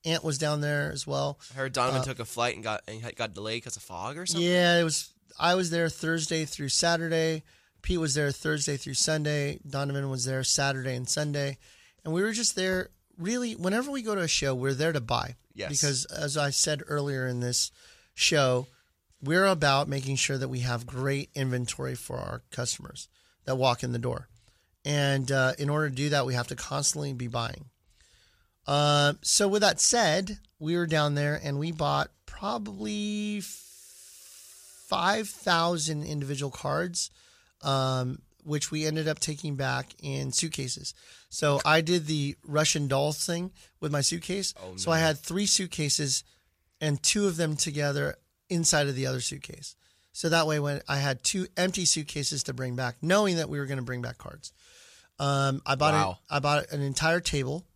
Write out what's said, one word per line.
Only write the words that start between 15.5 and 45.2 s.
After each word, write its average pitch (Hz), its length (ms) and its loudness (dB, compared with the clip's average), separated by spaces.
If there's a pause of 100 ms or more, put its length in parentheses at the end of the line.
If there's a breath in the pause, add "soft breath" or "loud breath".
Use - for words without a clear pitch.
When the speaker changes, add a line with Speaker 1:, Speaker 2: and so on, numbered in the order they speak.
Speaker 2:
Yes. 202 180 -6
Speaker 1:
Because, 139 340 0
as 147 320 -4
I 143 140 2
said 143 360 0
earlier 143 400 -2
in 123 120 -2
this 123 320 0 (420 soft breath)
show, 127 540 4 (540 soft breath)
we're 165 240 4
about 143 420 4
making 139 300 -2
sure 135 200 0
that 131 120 -2
we 127 100 -4
have 120 260 -2
great 135 500 -2
inventory 127 600 -2
for - 220 -8
our - 340 -6
customers - 560 -6 (380 soft breath)
that 135 100 0
walk 127 280 4
in 120 80 -2
the 120 80 -2
door. 123 280 -4 (580 soft breath)
And, 139 460 2
uh, 131 260 4
in 147 120 0
order 151 200 2
to 131 60 -6
do 143 140 0
that, 143 160 2
we 127 100 -2
have 123 120 0
to - 80 -8
constantly 139 580 -2
be 123 140 -6
buying. 117 380 -4 (1000 soft breath)
Uh, 147 540 6
so - 260 4
with 202 140 4
that - 180 4
said, 196 600 4 (200)
we 156 160 0
were 175 120 2
down 151 280 2
there 147 260 0
and 143 160 -4
we 160 140 -2
bought 147 380 0 (160)
probably 208 1120 -4
f-, 196 80 -6 (1400)
five 196 420 2
thousand 165 760 2
individual 139 480 -4
cards, 165 600 -4 (500 soft breath)
um, 131 580 0 (240)
which 151 280 -4
we 156 140 -2
ended 156 220 0
up 156 120 -2
taking 147 360 -4
back 131 460 -2
in 139 300 -4
suitcases. - 600 -4 (360 loud breath)
So 143 360 2
I 156 160 8
did 165 260 2
the 143 360 0
Russian 151 440 2
doll 139 260 2
thing 175 380 -4 (280 soft breath)
with 151 120 -2
my 143 100 2
suitcase. 170 600 -2
Speaker 2:
Oh, 92 160 -12
Speaker 1:
So 95 140 0
I 160 80 4
Speaker 2:
no. 165 80 4
Speaker 1:
had 151 120 2
three 196 260 -2